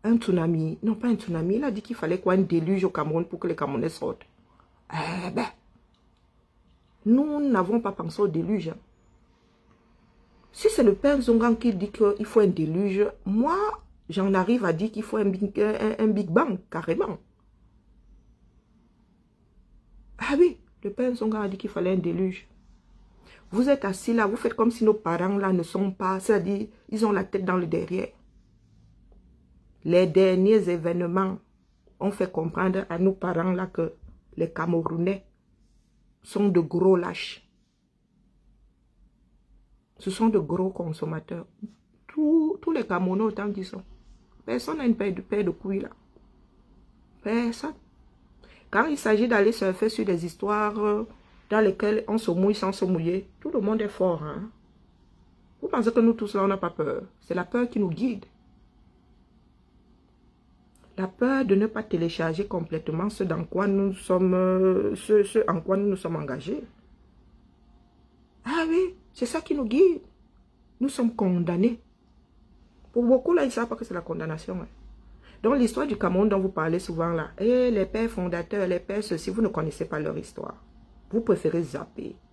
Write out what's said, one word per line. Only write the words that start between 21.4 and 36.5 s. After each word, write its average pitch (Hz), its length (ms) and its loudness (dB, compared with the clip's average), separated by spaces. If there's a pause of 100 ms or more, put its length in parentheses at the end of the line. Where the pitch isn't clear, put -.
a 202 60 -2
dit 190 100 -6
qu'il 208 120 -8
fallait 180 220 -2
un 185 60 2
déluge. 180 500 -4 (1000)
Vous 247 180 2
êtes 277 160 4
assis 196 300 -2
là, 220 120 4
vous 208 100 -2
faites - 180 -2
comme 233 160 2
si 226 140 -2
nos 214 100 6
parents 180 420 -2
là 196 160 0
ne 175 100 2
sont 190 280 -2
pas, 190 300 -4
c'est-à-dire, 202 480 0 (200)
ils 220 160 0
ont 208 80 2
la 190 120 0
tête 190 200 -4
dans 185 120 0
le 175 100 0
derrière. 170 420 -4 (1800)
Les 175 220 6
derniers 190 640 6
événements 175 680 0 (600)
ont 196 100 0
fait 185 200 -4
comprendre 185 600 -2
à 170 80 -4
nos 190 140 4
parents 180 400 -2
là 185 140 -2
que 165 260 -4 (440)
les 165 140 -2
Camerounais 170 760 -2 (960)
sont 202 260 0
de 175 120 4